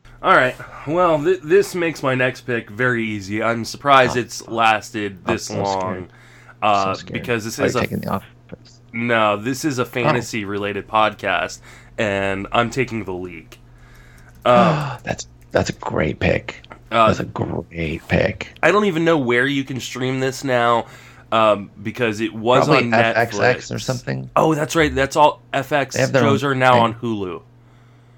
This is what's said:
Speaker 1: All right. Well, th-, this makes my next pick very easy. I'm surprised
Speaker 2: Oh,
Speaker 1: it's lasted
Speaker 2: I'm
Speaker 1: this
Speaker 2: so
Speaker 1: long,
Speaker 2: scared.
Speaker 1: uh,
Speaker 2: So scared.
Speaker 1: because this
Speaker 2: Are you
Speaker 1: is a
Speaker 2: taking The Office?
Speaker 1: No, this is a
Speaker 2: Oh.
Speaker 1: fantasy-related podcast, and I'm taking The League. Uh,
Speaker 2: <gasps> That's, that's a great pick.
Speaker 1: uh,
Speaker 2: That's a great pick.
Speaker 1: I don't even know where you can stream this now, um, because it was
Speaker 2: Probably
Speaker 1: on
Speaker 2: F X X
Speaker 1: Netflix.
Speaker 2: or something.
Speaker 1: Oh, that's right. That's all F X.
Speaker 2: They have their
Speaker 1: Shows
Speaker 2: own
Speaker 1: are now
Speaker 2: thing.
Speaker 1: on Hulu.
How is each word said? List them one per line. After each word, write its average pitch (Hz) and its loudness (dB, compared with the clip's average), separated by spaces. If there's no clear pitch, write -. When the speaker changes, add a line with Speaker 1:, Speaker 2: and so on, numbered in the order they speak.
Speaker 1:
All 175 4
right. 131 4
Well, 160 2
th-, 180 0
this 190 2
makes 165 -4
my 131 0
next 127 -2
pick 117 -6
very 117 -2
easy. 104 -6
I'm 113 -2
surprised 131 2
Speaker 2:
Oh, 120 2
Speaker 1:
it's - -10
lasted 107 0
Speaker 2:
I'm 113 0
Speaker 1:
this 107 -6
Speaker 2:
so 104 -6
Speaker 1:
long, 98 0
Speaker 2:
scared. 92 -6
Speaker 1:
uh, 98 2
Speaker 2:
So - -10
scared. - -12
Speaker 1:
because 117 -4
this 113 -8
Speaker 2:
Are - -2
you - 2
Speaker 1:
is 127 -2
a 123 0
Speaker 2:
taking - -4
The - -6
Office? - -10
Speaker 1:
No, 117 2
this 127 -4
is 139 -2
a 127 0
Speaker 2:
Oh. - -6
Speaker 1:
fantasy-related 104 -4
podcast, 101 -2
and 98 -2
I'm 117 0
taking 113 -4
The 92 -8
League. 90 -12
Uh, 123 4
Speaker 2:
<gasps> - -20
That's, - -8
that's - 0
a - -4
great - -4
pick. - -2
Speaker 1:
uh, 113 4
Speaker 2:
That's 101 2
a - -6
great - -6
pick. 90 0
Speaker 1:
I 160 6
don't 208 2
even 170 0
know 165 4
where 123 2
you 139 -2
can 135 -10
stream 127 -4
this 131 -4
now, 120 2
um, 107 2
because 110 -4
it 110 -2
was 113 4
Speaker 2:
Probably 123 4
Speaker 1:
on 117 -2
Speaker 2:
F 113 2
X 110 -2
X 120 0
Speaker 1:
Netflix. 123 -8
Speaker 2:
or 113 -6
something. 131 -6
Speaker 1:
Oh, 160 4
that's 147 -4
right. 151 2
That's 135 0
all 151 4
F 131 -4
X. 139 -2
Speaker 2:
They 123 0
have 127 0
their 131 4
Speaker 1:
Shows 139 2
Speaker 2:
own 143 0
Speaker 1:
are 135 -2
now 127 6
Speaker 2:
thing. 120 8
Speaker 1:
on 113 2
Hulu. 101 -6